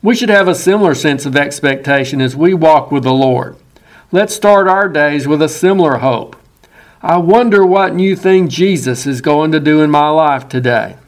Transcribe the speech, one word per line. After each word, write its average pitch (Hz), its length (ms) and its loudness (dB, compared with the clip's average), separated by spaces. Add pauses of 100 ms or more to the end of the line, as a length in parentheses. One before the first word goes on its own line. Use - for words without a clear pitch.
We 226 120 2
should 233 160 -2
have 196 180 4
a 170 60 0
similar 185 400 0
sense 143 320 -4
of 131 100 -2
expectation 139 840 -2
as 127 120 -2
we 170 200 2
walk 156 360 2
with 143 120 -2
the 127 100 0
Lord. 131 440 -2 (540)
Let's 202 240 -2
start 202 340 2
our 190 200 0
days 147 400 -2
with 151 140 0
a 151 80 0
similar 170 480 0
hope. - 360 -4 (680)
"I 175 160 0
wonder 202 480 2
what 185 280 0
new 185 220 0
thing 190 320 2
Jesus 139 580 -2
is 131 140 -6
going 151 320 0
to 156 80 0
do 151 220 2
in 147 80 0
my 147 180 2
life 147 400 0
today." 120 460 -2 (140)